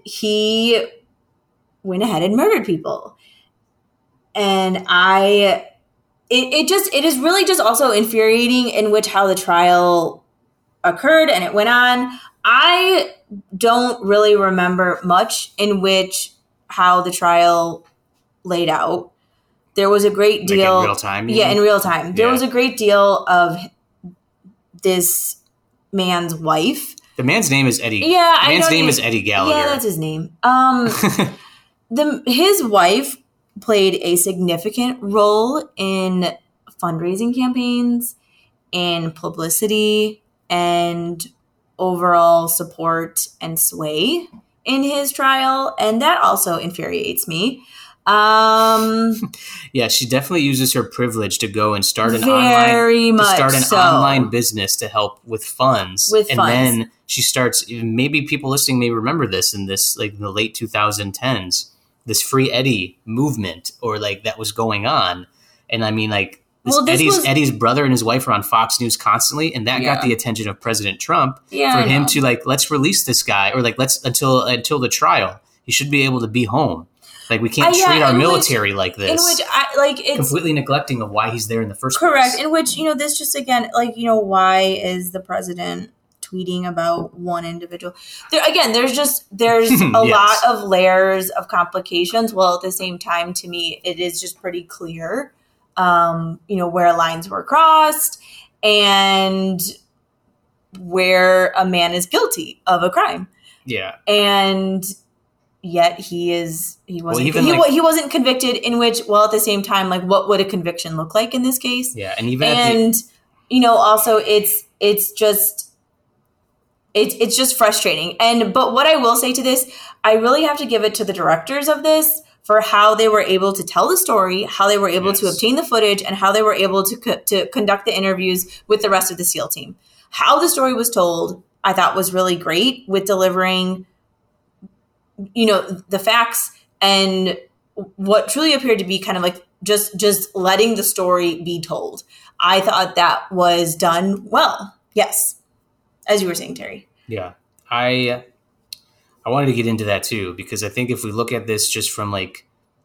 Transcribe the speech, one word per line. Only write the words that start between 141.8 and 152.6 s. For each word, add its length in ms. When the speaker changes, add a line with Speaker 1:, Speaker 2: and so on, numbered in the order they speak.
Speaker 1:
I 220
thought 340
that 360
was 440
done 500
well. 500
Yes. 420
As 160
you 40
were 80
saying, 200
Terry. 320
Speaker 2:
Yeah. 280
I, 540
I 40
wanted 180
to 60
get 140
into 180
that 180
too, 320
because 280
I 60
think 200
if 140
we 80
look 220
at 120
this 240
just 220
from, 200
like, 360